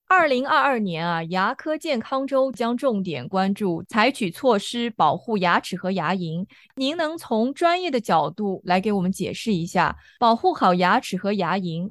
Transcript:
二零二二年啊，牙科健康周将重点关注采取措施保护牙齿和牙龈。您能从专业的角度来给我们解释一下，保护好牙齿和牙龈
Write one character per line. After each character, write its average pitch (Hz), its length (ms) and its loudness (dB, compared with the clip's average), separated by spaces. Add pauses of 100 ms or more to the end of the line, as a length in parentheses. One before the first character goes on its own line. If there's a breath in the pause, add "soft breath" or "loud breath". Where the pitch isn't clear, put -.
二 359 220 4
零 262 180 0
二 311 100 2
二 269 220 2
年 170 260 -4
啊， 165 200 -2
牙 185 280 0
科 311 240 -6
健 302 220 -4
康 269 260 -4
周 269 280 0
将 233 240 -2
重 233 260 0
点 139 260 -6
关 190 240 0
注 180 360 -2
采 226 240 4
取 185 180 -2
措 240 260 2
施 240 340 -4
保 156 260 2
护 220 220 -4
牙 180 200 4
齿 - 180 -6
和 185 140 -6
牙 180 240 -2
龈。 175 320 -6 (300 soft breath)
您 269 200 -2
能 320 220 -4
从 240 340 0
专 349 300 2
业 349 80 -2
的 247 100 0
角 160 300 2
度 196 340 -4
来 180 160 2
给 208 120 -2
我 196 80 2
们 180 100 0
解 175 220 -4
释 220 200 -4
一 170 140 0
下， 170 300 0 (240 soft breath)
保 233 160 4
护 359 180 2
好 202 200 4
牙 180 260 4
齿 - 160 -6
和 196 160 -2
牙 185 260 0
龈 175 320 -4